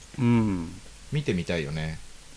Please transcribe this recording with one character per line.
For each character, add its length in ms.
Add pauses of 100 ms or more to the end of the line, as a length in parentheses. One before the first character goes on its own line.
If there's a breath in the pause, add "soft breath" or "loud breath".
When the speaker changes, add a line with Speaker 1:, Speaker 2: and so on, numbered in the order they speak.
(200)
Speaker 1:
う 20
ん。 600 (300)
Speaker 2:
見 120
て 100
み 120
た 120
い 60
よ 80
ね。 260 (380)